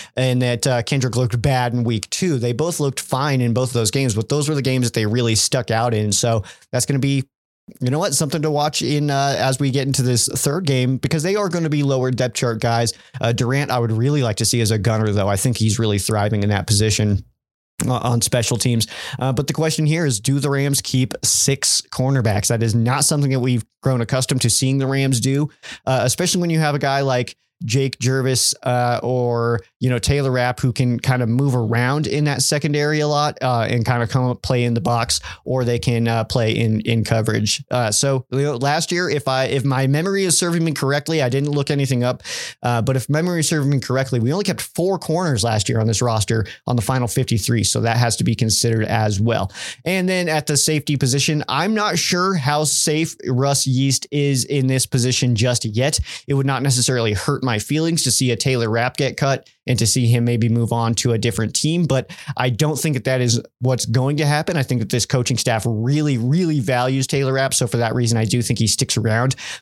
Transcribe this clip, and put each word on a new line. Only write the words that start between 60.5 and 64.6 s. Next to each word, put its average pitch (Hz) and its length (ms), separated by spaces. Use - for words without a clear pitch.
on 117 220
to 117 180
a 113 40
different 110 360
team. 165 320
But 131 260
I 127 140
don't 147 260
think 151 200
that 123 80
that 131 180
is 117 180
what's 123 260
going 127 320
to 151 80
happen. 156 320
I 135 60